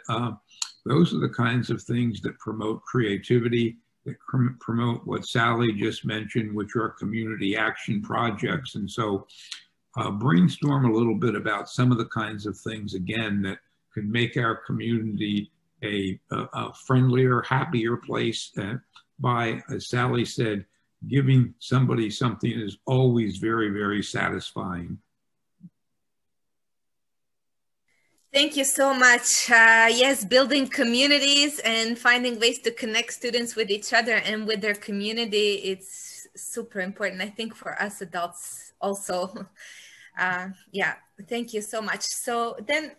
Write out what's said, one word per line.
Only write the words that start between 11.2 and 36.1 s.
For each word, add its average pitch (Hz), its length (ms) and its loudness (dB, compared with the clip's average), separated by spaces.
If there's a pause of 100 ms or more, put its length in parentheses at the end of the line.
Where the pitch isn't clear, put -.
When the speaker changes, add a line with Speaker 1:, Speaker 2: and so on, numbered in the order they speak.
Speaker 1:
about 104 360 -4
some 123 200 4
of 120 80 4
the 117 80 -4
kinds 107 400 -6
of 95 120 -6
things, 107 360 -8
again, 101 480 -2
that 95 160 -4 (360)
can 104 160 -6
make 120 260 0
our 117 200 0
community 107 920 -2 (340)
a, 98 340 -4 (140)
a, - 40 -2 (160)
a 117 220 -8 (120)
friendlier, 127 560 4
happier 120 540 0
place. 117 600 -4
Uh, 107 160 -4 (460)
by, 120 500 0
as - 180 -8
Sally 123 360 0
said, 107 400 -2 (440)
giving 131 520 4
somebody 123 500 2
something 117 400 -2
is 107 360 -6
always 120 500 4
very, 110 340 0
very 101 320 0
satisfying. 92 960 -6 (3250)
Speaker 2:
Thank 285 240 2
you 269 80 2
so 269 280 2
much. 247 560 4
Uh, 226 440 10
yes, 247 320 4
building 262 420 4
communities 277 920 2
and 226 360 0
finding 240 440 2
ways 247 200 -6
to 226 120 -2
connect 233 400 -4
students 240 420 -4
with 214 160 -4
each 208 220 -4
other 233 220 2
and 214 320 -2
with 214 140 -2
their 208 140 -2
community, 208 800 -2 (180)
it's - 600 -14